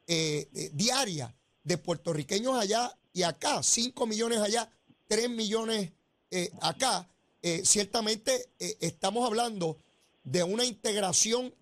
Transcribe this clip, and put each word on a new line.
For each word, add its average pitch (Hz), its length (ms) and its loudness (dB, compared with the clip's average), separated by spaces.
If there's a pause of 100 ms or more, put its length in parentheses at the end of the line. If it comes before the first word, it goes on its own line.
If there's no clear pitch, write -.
eh, 160 480 0
eh, - 180 -8
diaria, 190 600 -2 (280)
de 170 140 0
puertorriqueños 175 800 -2
allá 226 320 0 (220)
y 175 120 0
acá, 170 380 0
cinco 240 440 0
millones 226 320 0
allá, 214 320 0 (360)
tres 226 220 2
millones, 220 640 -2 (380)
eh, 180 200 -2 (120)
acá. 180 460 0 (340)
Eh, 170 220 0
ciertamente, 220 800 0 (120)
eh, - 220 -8
estamos 196 460 0
hablando 214 520 -2 (440)
de 135 220 2
una 208 200 0
integración 220 960 0